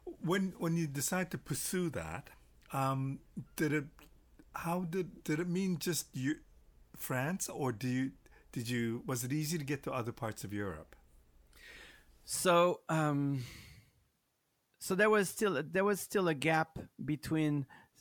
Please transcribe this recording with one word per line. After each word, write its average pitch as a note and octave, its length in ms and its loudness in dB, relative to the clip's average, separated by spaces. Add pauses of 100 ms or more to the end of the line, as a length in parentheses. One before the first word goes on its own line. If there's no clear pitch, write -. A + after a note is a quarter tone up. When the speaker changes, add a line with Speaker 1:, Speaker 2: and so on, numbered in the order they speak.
Speaker 1:
when, F#3+ 520 0
when E3 200 0
you E3+ 100 0
decide D#3+ 440 -2
to C#3 60 -4
pursue F3 520 -2
that, E2 400 -6 (420)
um, C3+ 480 -2 (380)
did D3+ 160 2
it, D3+ 120 -2 (680)
how E3+ 280 -2
did, F3 440 -4
did D3+ 160 0
it F3+ 80 -2
mean F3+ 300 0
just - 340 -2
you, C3 220 0 (600)
France, C#3+ 540 -2
or B2+ 240 0
do A2+ 160 -4
you, C3 220 2 (420)
did A#2 160 -4
you, A#2 360 0
was B2+ 200 -2
it B2+ 80 -2
easy D#3 240 0
to C#3+ 80 -4
get C3+ 180 -2
to C3+ 80 -4
other A#2+ 220 -2
parts - 320 -6
of G2+ 80 -8
Europe? F#2+ 420 -4 (1300)
Speaker 2:
So, F3 640 6
um, C#3+ 560 2 (1400)
so - 160 -2
there G#3 140 6
was G#3 180 6
still, F3+ 340 0
there E3 220 0
was G3+ 160 2
still F#3+ 300 2
a D#3+ 40 4
gap D#3+ 460 0 (240)
between D3+ 640 0 (360)